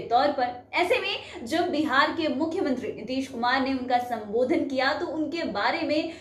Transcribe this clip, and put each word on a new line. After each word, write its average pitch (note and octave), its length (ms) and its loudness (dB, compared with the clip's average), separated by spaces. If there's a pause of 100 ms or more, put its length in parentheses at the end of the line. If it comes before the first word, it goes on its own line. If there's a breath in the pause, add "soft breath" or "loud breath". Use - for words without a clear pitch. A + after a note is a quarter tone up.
तौर C4 220 4
पर। C4 240 0 (200)
ऐसे F4+ 260 2
में F#4+ 460 -8
जब E4+ 240 0
बिहार D4 420 2
के D#4 240 0
मुख्यमंत्री C#4+ 560 -2
नीतीश C4 360 -4
कुमार B3 320 0
ने C4 120 0
उनका B3 280 0
संबोधन A#3 680 0
किया C4 280 0
तो F4 140 -4
उनके D#4 440 -2
बारे B3 320 0
में D4+ 360 0